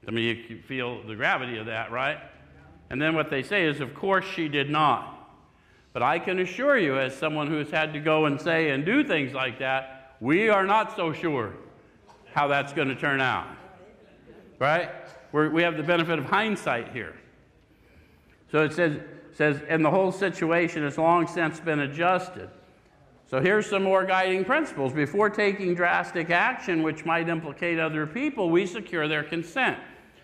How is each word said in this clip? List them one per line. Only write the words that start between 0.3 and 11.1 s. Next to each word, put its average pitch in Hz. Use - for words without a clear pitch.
feel 123
the 110
gravity 127
of 110
that, 113
right? 135
And 127
then 160
what 151
they 135
say 185
is, 147
"Of 127
course 190
she 160
did 139
not." 147
But 117
I 151
can 180
assure 247
you, 143
as 135
someone 151
who 156
has 147
had 156
to 147
go 156
and 143
say 160
and 135
do 262
things 143
like 131
that, 131
we 170
are 196
not 208
so 165